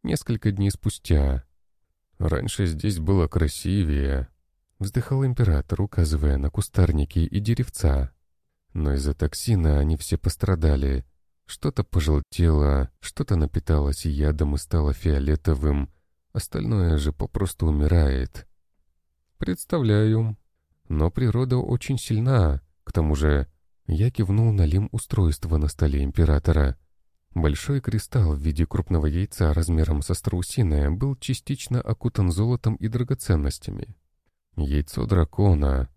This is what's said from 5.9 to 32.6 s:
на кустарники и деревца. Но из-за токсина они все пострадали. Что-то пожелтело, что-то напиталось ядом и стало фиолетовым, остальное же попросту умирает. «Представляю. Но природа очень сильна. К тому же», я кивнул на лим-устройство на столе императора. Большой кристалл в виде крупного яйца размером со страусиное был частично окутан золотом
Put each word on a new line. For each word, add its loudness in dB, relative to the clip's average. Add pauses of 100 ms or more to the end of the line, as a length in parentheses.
на -2
кустарники 0
и 0
деревца. 0 (600)
Но 0
из-за -2
токсина 0
они 2
все -4
пострадали. 0 (400)
Что-то -4
пожелтело, 2 (100)
что-то -4
напиталось 0
ядом 0
и -2
стало 0
фиолетовым, 0 (400)
остальное -2
же -2
попросту -4
умирает. 2 (960)
«Представляю. 0 (520)
Но 2
природа 0
очень -2
сильна. 2 (220)
К -12
тому 2
же», 2 (400)
я 2
кивнул 2
на 4
лим-устройство 0
на 2
столе 0
императора. 2 (580)
Большой -2
кристалл -2
в -4
виде -2
крупного -2
яйца 0
размером 0
со -4
страусиное -2
был -4
частично -6
окутан -2
золотом -2